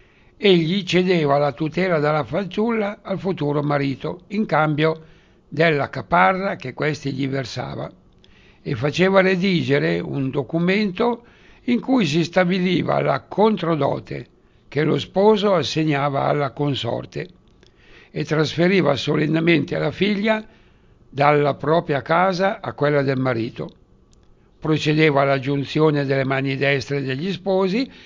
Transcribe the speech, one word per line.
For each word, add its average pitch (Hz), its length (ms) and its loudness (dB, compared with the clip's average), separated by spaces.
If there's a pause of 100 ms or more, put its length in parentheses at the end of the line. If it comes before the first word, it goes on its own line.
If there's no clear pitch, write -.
(360)
egli 185 480 2
cedeva 170 540 2
la 143 160 0
tutela 165 460 -2
della 147 260 0
fanciulla 208 760 -4
al 196 160 -6
futuro 147 440 -2
marito 139 640 -4
in 208 180 -2
cambio 156 560 0 (460)
della 147 420 0
caparra 185 680 0
che 127 160 -10
questi 139 400 -4
gli 135 160 -4
versava 135 600 -8 (720)
e 151 140 -6
faceva 170 460 2
redigere 170 800 0
un 139 280 -4
documento 185 920 -2 (420)
in 240 140 0
cui 247 260 2
si 151 200 0
stabiliva 180 720 0
la 143 220 0
controdote 151 1080 -2 (440)
che 151 140 0
lo 151 120 2
sposo 202 560 2
assegnava 143 680 0
alla 143 300 -2
consorte 127 760 -4 (840)
e 151 140 -6
trasferiva 156 720 2
solennemente 151 800 0
la 156 140 -2
figlia 208 560 -2 (600)
dalla 143 460 2
propria 151 460 0
casa 185 600 0
a 127 100 -6
quella 143 300 0
del 135 180 -2
marito. 120 500 -4 (880)
Procedeva 151 640 2
alla 139 160 2
giunzione 143 640 0
delle 135 180 0
mani 135 320 -2
destre 139 460 -2
degli 139 320 -4
sposi 190 580 0 (140)